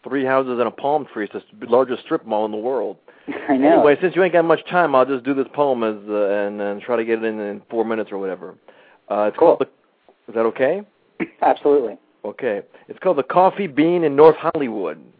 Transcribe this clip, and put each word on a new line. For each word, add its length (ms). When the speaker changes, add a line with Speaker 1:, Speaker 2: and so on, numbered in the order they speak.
Speaker 1:
three 220
houses 340
and 80
a 40
palm 420
tree. 180
It's 140
the 80
largest 360
strip 220
mall 200
in 60
the 60
world. 400
Speaker 2:
<laughs> 260
I 60
know. 180
Speaker 1:
Anyway, 280
since 140
you 80
ain't 100
got 120
much 200
time, 300
I'll 100
just 180
do 120
this 180
poem 300
as, 120
uh, 200
and, 300
and 220
try 140
to 100
get 140
it 60
in, 140
in 300
four 160
minutes 260
or 60
whatever. 380
Uh, 200
it's 80
Speaker 2:
Cool. 200
Speaker 1:
called 20
the, 720
is 40
that 120
okay? 340
Speaker 2:
<clears throat> 300
Absolutely. 540
Speaker 1:
Okay. 360
It's 120
called 180
The 60
Coffee 440
Bean 360
in 120
North 220
Hollywood. 600